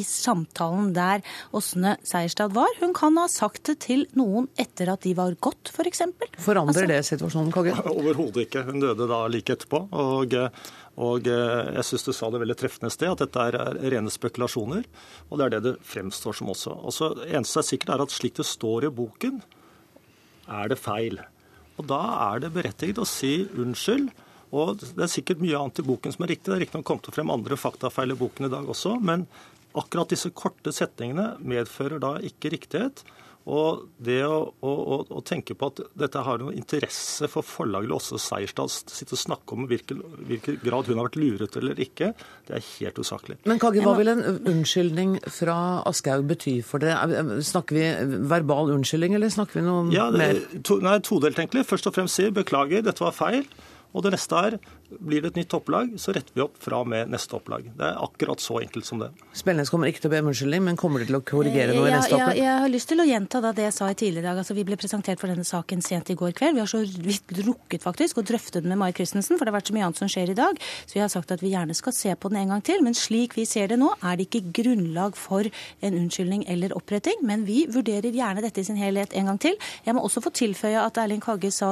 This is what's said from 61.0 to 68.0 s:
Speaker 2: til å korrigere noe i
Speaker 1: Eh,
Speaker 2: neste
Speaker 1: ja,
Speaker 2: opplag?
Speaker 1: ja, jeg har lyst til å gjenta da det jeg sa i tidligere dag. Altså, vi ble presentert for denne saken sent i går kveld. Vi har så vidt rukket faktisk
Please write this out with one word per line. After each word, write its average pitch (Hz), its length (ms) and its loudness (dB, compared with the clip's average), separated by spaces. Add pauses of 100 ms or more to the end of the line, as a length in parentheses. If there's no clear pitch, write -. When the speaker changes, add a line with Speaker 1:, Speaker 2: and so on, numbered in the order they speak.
Speaker 2:
til 131 80 2
å 139 80 0
korrigere 143 480 4
noe 127 160 6
i - 60 6
Speaker 1:
Eh, - 20 6
Speaker 2:
neste - 160 6
Speaker 1:
ja, - 140 6
Speaker 2:
opplag? - 100 4
Speaker 1:
ja, 262 80 4
jeg 262 220 4
har 269 80 2
lyst 240 180 -2
til 330 80 4
å 339 80 8
gjenta 233 380 2
da 226 100 2
det 214 140 0
jeg 202 80 -2
sa 196 100 0
i 196 140 0
tidligere 175 260 0
dag. 180 160 0
Altså, 196 140 -4
vi 202 100 0
ble 202 140 0
presentert 196 420 -2
for 185 80 0
denne 175 160 -2
saken 175 400 -2
sent 180 240 -2
i 175 80 0
går 175 160 0
kveld. 302 240 2
Vi 214 60 0
har - 80 -4
så 220 100 0
vidt 190 480 -4 (160)
rukket - 400 -4
faktisk 269 320 0